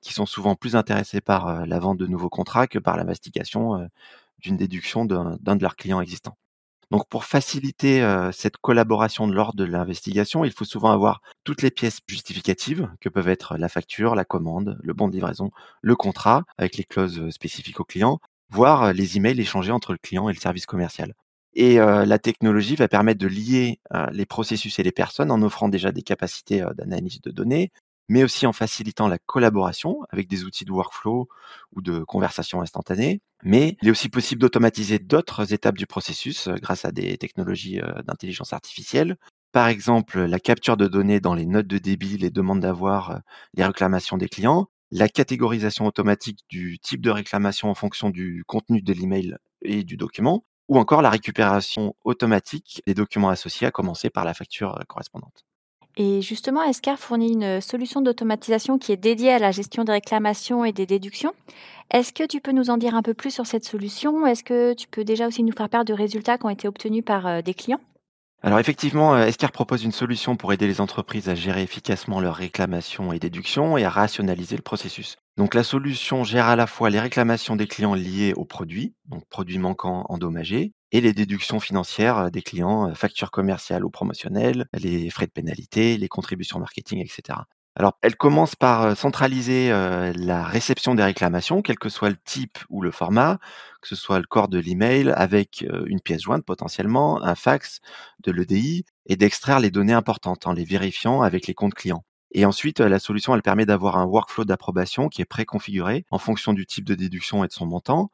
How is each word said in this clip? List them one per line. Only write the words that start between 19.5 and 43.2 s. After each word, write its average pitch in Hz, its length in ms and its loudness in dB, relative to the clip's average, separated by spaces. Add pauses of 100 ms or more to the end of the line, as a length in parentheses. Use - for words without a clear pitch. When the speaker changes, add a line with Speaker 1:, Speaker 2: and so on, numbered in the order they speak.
Speaker 1:
entre 117 220 -2
le 85 60 -6
client 95 280 -4
et 101 60 0
le - 60 -8
service 90 260 -4
commercial. 87 480 -6 (400)
Et, 123 260 8
euh, 104 240 6
la 104 160 4
technologie 110 560 2
va 131 140 2
permettre 107 320 4
de 95 60 0
lier, 117 520 0 (140)
euh, 73 180 -2
les 98 140 -4
processus 110 520 -6
et 95 60 0
les - 80 2
personnes 123 400 -2
en 113 120 4
offrant 104 260 0
déjà 92 240 -2
des 92 80 -6
capacités, - 600 -4
euh, 87 120 -4
d'analyse 92 480 -8
de - 100 -10
données, 135 400 -2 (380)
mais 127 160 8
aussi - 200 2
en 120 60 6
facilitant 107 560 -2
la 87 120 2
collaboration 113 880 2
avec 95 180 -4
des 92 160 -4
outils 95 220 -12
de 95 80 -10
workflow 107 560 -2 (420)
ou 95 100 -10
de 87 180 -4
conversation 90 640 -4
instantanée. 101 600 -2 (220)
Mais 127 380 4
il 104 60 4
est 113 40 6
aussi 107 180 0
possible 120 320 -2
d'automatiser 110 580 2
d'autres 104 540 0
étapes 104 240 0
du 98 100 -8
processus, - 600 -8
euh, 90 80 -4
grâce - 300 -6
à - 60 -4
des 95 260 -6
technologies, 92 640 -8
euh, - 240 -8
d'intelligence - 500 -10
artificielle. - 640 -4 (340)
Par 120 160 6
exemple, 113 520 2
la 90 200 0
capture 117 380 2
de 101 100 4
données 101 320 2
dans 87 140 0
les 85 120 -2
notes 98 220 0
de 95 100 -2
débit, 98 400 -4
les 92 120 0
demandes 95 300 0
d'avoir, 92 520 -2
euh, 87 60 -8 (360)